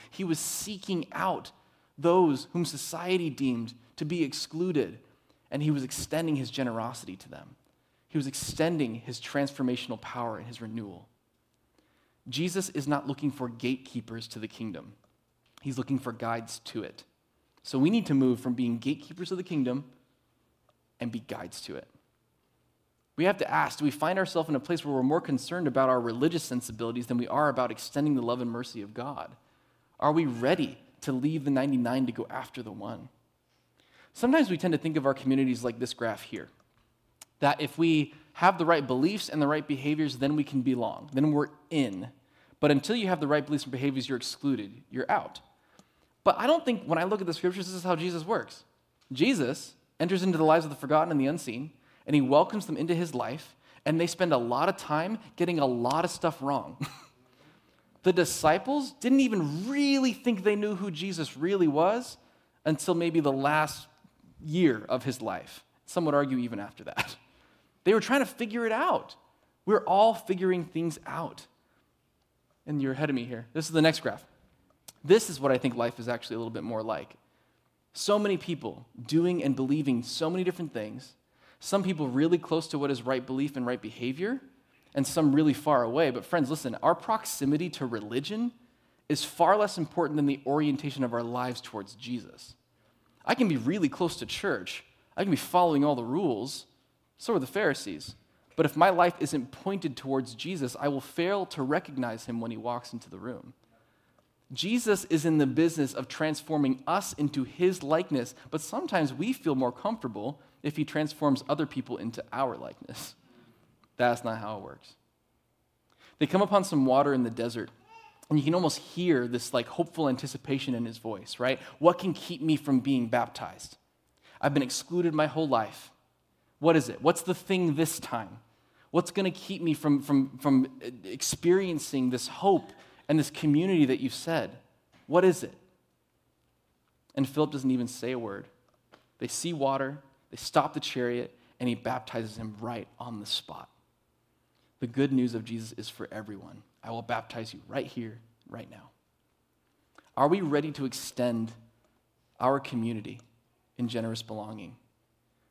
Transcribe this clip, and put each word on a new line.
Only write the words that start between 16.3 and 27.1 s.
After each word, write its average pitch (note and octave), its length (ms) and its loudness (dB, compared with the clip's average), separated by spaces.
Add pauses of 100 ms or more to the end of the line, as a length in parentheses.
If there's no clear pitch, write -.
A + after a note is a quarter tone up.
to - 180 -8
it. - 220 -14 (580)
So - 160 -4
we D3 120 6
need A3+ 160 2
to D3+ 80 2
move B2+ 260 4
from B2 140 -2
being A#2 240 0
gatekeepers D#3 520 -6
of F#3 80 -4
the F3 60 -6
kingdom C#3 400 -2 (1120)
and A#2+ 140 -6
be A2+ 80 -8
guides - 420 -12
to D#2+ 140 -12
it. - 100 -14 (1300)
We D3+ 80 2
have G3 140 4
to - 120 -2
ask, D3 280 0
do D3+ 60 0
we C#3 80 2
find F3 260 0
ourselves E3 300 0
in D3+ 80 0
a B2+ 40 -2
place E3+ 240 -4
where D3 100 -2
we're B2+ 100 2
more D3+ 160 2
concerned D#3+ 480 -2
about C3 200 4
our B2+ 120 4
religious B2+ 420 0
sensibilities A#2 640 -6
than B2 120 0